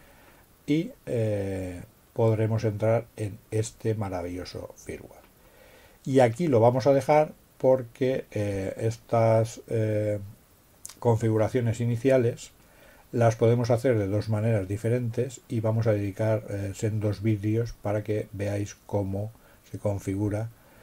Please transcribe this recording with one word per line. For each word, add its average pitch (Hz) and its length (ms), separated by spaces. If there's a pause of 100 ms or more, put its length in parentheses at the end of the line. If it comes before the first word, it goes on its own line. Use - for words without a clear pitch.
(680)
y, 160 240 (160)
eh, 98 760 (300)
podremos 113 520
entrar 110 420 (100)
en 107 220 (120)
este 110 440
maravilloso 90 840
firmware. - 460 (840)
Y 135 160
aquí 127 280
lo 123 120
vamos 120 260
a 139 60
dejar 151 400 (240)
porque, 131 760
eh, 101 440
estas, 113 920
eh, 107 500 (800)
configuraciones 113 840
iniciales 120 720 (600)
las 117 260
podemos 120 340
hacer 120 260
de 104 100
dos 101 220
maneras 107 400
diferentes 120 800
y 117 120
vamos 110 260
a 110 60
dedicar, 107 580
eh, 98 240
sendos 107 480
vídeos 110 500
para 104 320
que - 280
veáis 101 440 (100)
cómo 101 460 (380)
se 98 80
configura 101 720 (320)